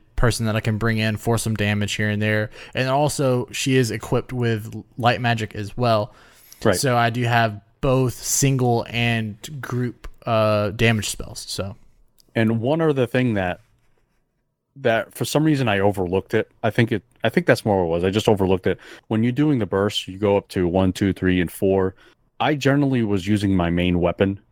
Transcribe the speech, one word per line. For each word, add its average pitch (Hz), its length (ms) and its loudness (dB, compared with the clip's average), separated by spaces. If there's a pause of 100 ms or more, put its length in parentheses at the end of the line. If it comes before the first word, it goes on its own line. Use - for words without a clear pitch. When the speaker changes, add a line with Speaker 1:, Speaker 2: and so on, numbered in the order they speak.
(160)
Speaker 1:
person 113 300 2
that 110 100 0
I 110 40 0
can 107 180 -2
bring 113 220 0
in 110 180 0
for 117 220 0
some 110 160 -2
damage 104 380 0
here 107 160 -2
and 104 120 -2
there. 107 300 0 (240)
And 131 140 -2
also, 135 640 0
she 131 240 0
is 127 140 4
equipped 113 440 -4
with 113 500 -4 (140)
light 117 240 2
magic 113 340 -2
as 104 200 -10
well. 113 380 0 (500)
Speaker 2:
Right. 95 120 4
Speaker 1:
So 123 200 0
I 120 140 2
do 120 140 -2
have 117 380 0 (200)
both 131 340 0
single 127 720 0
and 113 480 -2 (240)
group, 123 460 -8 (180)
uh, 107 460 0
damage 110 380 0
spells. - 380 -12
So. - 280 -8 (600)
Speaker 2:
And 113 260 0
one 151 200 0
other 139 240 2
thing 127 300 0
that, 90 260 -4 (1160)
that 113 380 0
for 123 100 -6
some 147 180 0
reason 139 240 2
I 101 120 2
overlooked 95 540 0
it. 110 180 0 (120)
I 113 60 0
think 113 220 2
it, 107 120 -4 (200)
I 113 60 0
think 175 180 0
that's 123 180 2
more 98 200 2
what - 20 0
it 82 100 0
was. 85 60 -2
I 95 80 0
just 107 180 2
overlooked 95 380 2
it. 92 120 0 (280)
When 110 160 0
you're 123 80 2
doing 143 280 2
the 104 60 -2
burst, 98 420 -2
you 92 100 -14
go 101 200 4
up 95 120 -2
to 90 180 0
one, 95 260 2
two, 98 200 0
three, 92 280 2
and 82 100 -4
four. 95 440 0 (440)
I 135 160 0
generally 135 480 2
was 101 220 0
using 101 300 2
my 87 160 2
main 87 280 0
weapon. 98 400 0 (120)